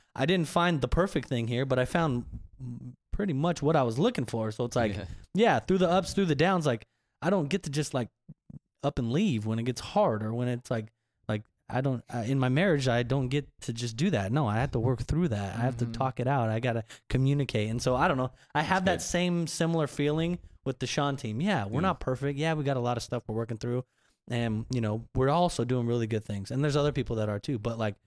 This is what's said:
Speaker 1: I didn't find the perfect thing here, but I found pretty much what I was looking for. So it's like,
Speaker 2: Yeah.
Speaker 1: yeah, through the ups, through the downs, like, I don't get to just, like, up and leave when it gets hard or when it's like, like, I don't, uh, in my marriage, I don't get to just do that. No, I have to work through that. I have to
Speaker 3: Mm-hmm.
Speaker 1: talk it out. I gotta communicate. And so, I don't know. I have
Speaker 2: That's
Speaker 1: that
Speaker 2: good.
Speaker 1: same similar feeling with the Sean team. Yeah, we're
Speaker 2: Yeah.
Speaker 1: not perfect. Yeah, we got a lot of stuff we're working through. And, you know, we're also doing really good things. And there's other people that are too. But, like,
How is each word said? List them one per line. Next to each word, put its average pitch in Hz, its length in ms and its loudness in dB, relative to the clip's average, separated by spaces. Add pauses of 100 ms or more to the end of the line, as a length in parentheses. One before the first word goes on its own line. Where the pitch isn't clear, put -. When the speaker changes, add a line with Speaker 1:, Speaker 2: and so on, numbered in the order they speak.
(140)
Speaker 1:
I 135 100 -2
didn't 170 240 2
find 170 320 2
the - 80 0
perfect 165 400 0
thing 117 200 0
here, 123 180 0
but 131 120 2
I 127 60 4
found 139 400 0 (880)
pretty 196 200 -2
much 151 300 0
what 156 140 4
I 139 60 4
was 117 160 0
looking 196 260 2
for. 110 280 -4
So 120 120 -4
it's 120 120 -4
like, 110 200 2
Speaker 2:
Yeah. 90 80 -8 (300)
Speaker 1:
yeah, 190 260 4
through 185 180 2
the 180 120 4
ups, 180 220 2
through 196 140 2
the 156 80 2
downs, 165 320 2
like, 120 200 0 (360)
I 160 80 0
don't 175 180 2
get 185 160 -2
to 151 60 -6
just, 147 240 -2
like, 123 140 -2 (760)
up 139 160 -2
and 117 140 0
leave 139 340 2
when 110 120 0
it 117 60 -2
gets 120 160 -4
hard 120 420 2
or 110 100 -2
when 123 160 -2
it's 120 220 -4
like, 113 180 -2 (400)
like, 107 140 -2 (260)
I 123 120 -2
don't, 131 240 -2 (100)
uh, 120 120 -4
in 135 120 2
my 127 100 2
marriage, 147 400 2
I 120 140 4
don't 127 260 0
get 139 200 -2 (140)
to 123 100 -4
just 113 240 -6
do 170 140 2
that. 101 220 0
No, 143 140 2
I 104 100 0
have 127 160 0
to 127 80 -2
work 120 220 0
through 170 260 0
that. 101 300 -4
I - 40 -4
have 123 160 0
to 120 60 -2
Speaker 3:
Mm-hmm. 117 80 -2
Speaker 1:
talk 123 280 -2
it 120 80 0
out. 131 200 2
I 110 120 0
gotta 117 240 0 (240)
communicate. 131 640 2
And 117 120 -2
so, 127 140 4
I 143 100 4
don't 156 120 2
know. 127 120 0 (240)
I 151 80 2
have 185 220 2
Speaker 2:
That's 170 200 2
Speaker 1:
that - 40 -6
Speaker 2:
good. - 20 -6
Speaker 1:
same 175 360 2
similar 165 400 0
feeling 160 520 0 (260)
with 135 140 -4
the 127 80 -4
Sean 143 300 0
team. 110 240 -6
Yeah, 165 260 0
we're 101 140 -4
Speaker 2:
Yeah. 190 80 2
Speaker 1:
not 170 120 -2
perfect. 139 380 -2
Yeah, 160 160 0
we 151 100 -2
got 135 120 0
a 123 40 0
lot 120 160 0
of 120 60 -4
stuff 120 240 -6
we're 110 80 -4
working 113 220 -4
through. 123 280 -2 (440)
And, 117 420 -2
you 127 100 0
know, 110 240 -2 (100)
we're 131 140 2
also 160 360 2
doing 123 220 0
really 117 220 0
good 107 160 -2
things. 98 260 -6
And 127 120 0
there's 147 140 2
other 147 160 2
people 120 240 -2
that 107 120 0
are 104 100 -2
too. 123 220 -4
But, 113 180 -4
like, 107 160 -2 (120)